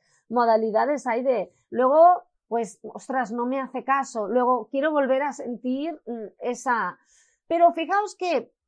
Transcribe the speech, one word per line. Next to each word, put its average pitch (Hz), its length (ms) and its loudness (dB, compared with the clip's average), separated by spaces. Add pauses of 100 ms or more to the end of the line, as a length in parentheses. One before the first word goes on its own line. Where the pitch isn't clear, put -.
(300)
modalidades 226 800 0
hay 240 160 -2
de, 240 300 -2 (160)
luego, 311 540 6 (240)
pues, 226 360 -6
"Ostras, 233 480 -6
no 240 140 -4
me 269 140 -2
hace 262 240 -8
caso", 254 440 -2
luego, 247 440 2
"Quiero 277 200 0
volver 269 320 0
a 285 100 -4
sentir, 269 720 -6
mm, 220 220 -10 (120)
esa", 233 580 -4 (500)
pero 339 260 4
fijaos 359 420 -4
que 339 360 -4 (160)